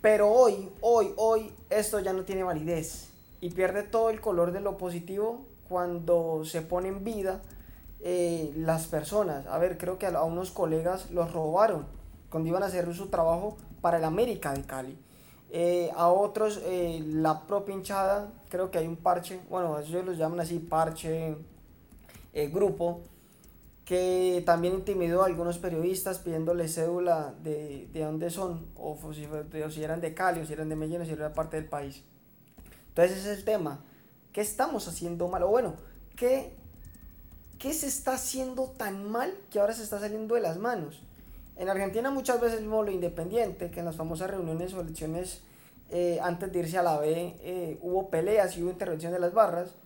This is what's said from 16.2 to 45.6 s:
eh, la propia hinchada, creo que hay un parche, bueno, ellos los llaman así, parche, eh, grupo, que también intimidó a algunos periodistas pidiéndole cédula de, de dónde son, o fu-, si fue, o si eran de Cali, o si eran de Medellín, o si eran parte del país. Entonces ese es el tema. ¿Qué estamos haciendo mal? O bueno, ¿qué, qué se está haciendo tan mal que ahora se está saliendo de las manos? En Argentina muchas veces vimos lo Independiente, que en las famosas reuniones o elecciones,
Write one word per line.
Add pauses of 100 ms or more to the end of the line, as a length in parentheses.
eh,
la
propia
hinchada, (160)
creo
que
hay
un
parche,
bueno,
ellos
los
llaman
así,
parche, (960)
eh,
grupo, (840)
que
también
intimidó
a
algunos
periodistas
pidiéndole
cédula
de,
de
dónde
son, (100)
o
fu-,
si
fue,
o
si
eran
de
Cali,
o
si
eran
de
Medellín,
o
si
eran
parte
del
país. (840)
Entonces
ese
es
el
tema. (480)
¿Qué
estamos
haciendo
mal?
O
bueno, (400)
¿qué, (1040)
qué
se
está
haciendo (120)
tan
mal (180)
que
ahora
se
está
saliendo
de
las
manos? (520)
En
Argentina
muchas
veces
vimos
lo
Independiente,
que
en
las
famosas
reuniones
o
elecciones, (480)